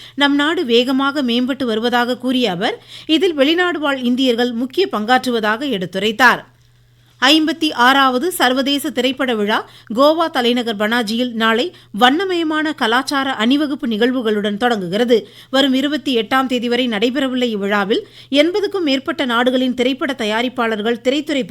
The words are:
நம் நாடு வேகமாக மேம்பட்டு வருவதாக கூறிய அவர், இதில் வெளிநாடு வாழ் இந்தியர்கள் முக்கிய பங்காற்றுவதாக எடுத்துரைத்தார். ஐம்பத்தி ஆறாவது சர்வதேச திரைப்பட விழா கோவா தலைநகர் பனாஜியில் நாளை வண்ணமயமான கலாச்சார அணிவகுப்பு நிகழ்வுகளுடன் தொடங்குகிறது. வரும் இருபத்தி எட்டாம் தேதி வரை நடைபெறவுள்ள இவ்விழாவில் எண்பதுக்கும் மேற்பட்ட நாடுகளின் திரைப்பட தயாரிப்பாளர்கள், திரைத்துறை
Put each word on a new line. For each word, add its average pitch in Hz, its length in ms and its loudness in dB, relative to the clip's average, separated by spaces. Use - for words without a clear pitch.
நம் 285 200 2
நாடு 320 200 0
வேகமாக 269 580 2
மேம்பட்டு 254 400 -2
வருவதாக 240 540 0
கூறிய 254 320 0
அவர், 254 200 -2
இதில் 330 240 2
வெளிநாடு 339 460 2
வாழ் 277 240 -2
இந்தியர்கள் 247 420 0
முக்கிய 339 240 -2
பங்காற்றுவதாக 226 680 0
எடுத்துரைத்தார். 202 640 0
ஐம்பத்தி 311 460 2
ஆறாவது 262 420 2
சர்வதேச 269 560 0
திரைப்பட 254 360 -2
விழா 220 180 0
கோவா 320 280 4
தலைநகர் 233 440 0
பனாஜியில் 226 600 -2
நாளை 226 260 2
வண்ணமயமான 311 800 2
கலாச்சார 262 640 0
அணிவகுப்பு 285 500 0
நிகழ்வுகளுடன் 214 680 0
தொடங்குகிறது. 226 540 2
வரும் 269 260 2
இருபத்தி 285 320 -2
எட்டாம் 262 300 0
தேதி 240 200 -2
வரை 247 220 0
நடைபெறவுள்ள 247 600 0
இவ்விழாவில் 202 480 0
எண்பதுக்கும் 359 480 0
மேற்பட்ட 277 360 -2
நாடுகளின் 254 440 0
திரைப்பட 262 340 -2
தயாரிப்பாளர்கள், 226 840 -2
திரைத்துறை 285 440 -2